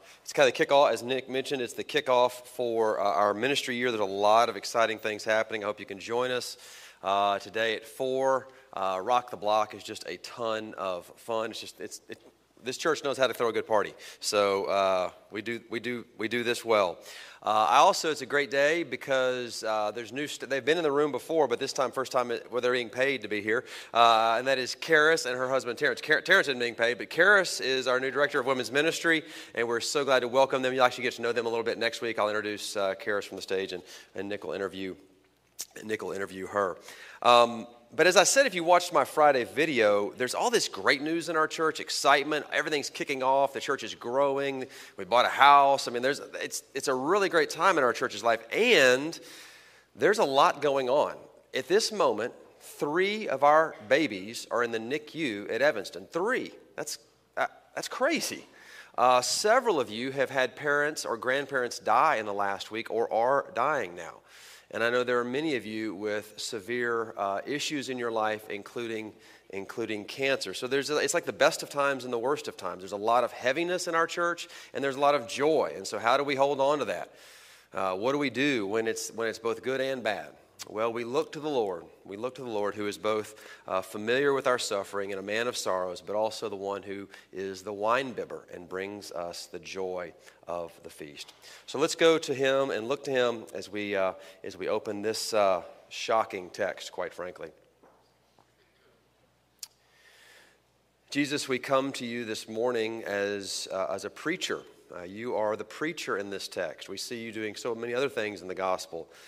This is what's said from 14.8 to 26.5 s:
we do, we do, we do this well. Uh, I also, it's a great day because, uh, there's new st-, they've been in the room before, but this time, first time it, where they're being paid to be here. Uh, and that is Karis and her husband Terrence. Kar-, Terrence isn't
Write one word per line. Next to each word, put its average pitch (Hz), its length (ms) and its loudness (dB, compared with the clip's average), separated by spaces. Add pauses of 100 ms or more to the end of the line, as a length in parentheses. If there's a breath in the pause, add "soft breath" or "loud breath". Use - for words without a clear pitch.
we 104 100 -6
do, 113 180 -6 (100)
we 117 100 -4
do, 120 240 -6 (140)
we 110 100 -2
do 120 160 -2
this 117 200 0
well. 104 340 4 (440 loud breath)
Uh, 107 280 4
I 120 60 8
also, 165 340 6
it's 135 100 -4
a 131 60 -8
great 139 240 0
day 147 320 2
because, 127 840 -2
uh, 107 280 0
there's 110 200 -10
new 143 140 -4
st-, 131 240 -12
they've 135 140 -2
been 151 120 4
in 175 60 0
the 147 100 2
room 147 180 2
before, 139 380 2
but 117 100 0
this 135 140 -4
time, 127 180 0
first 127 220 -6
time 123 180 0
it, 117 220 -4
where 120 80 -2
they're 123 120 2
being 120 180 -2
paid 127 320 0
to 107 60 -10
be 104 120 -2
here. 110 240 0 (300 loud breath)
Uh, 113 440 6
and 127 80 -4
that 135 120 2
is 123 200 -4
Karis 160 460 6
and 123 100 -2
her 127 140 -2
husband 120 300 -2
Terrence. 131 240 0
Kar-, 151 180 2
Terrence 175 280 4
isn't 127 120 -2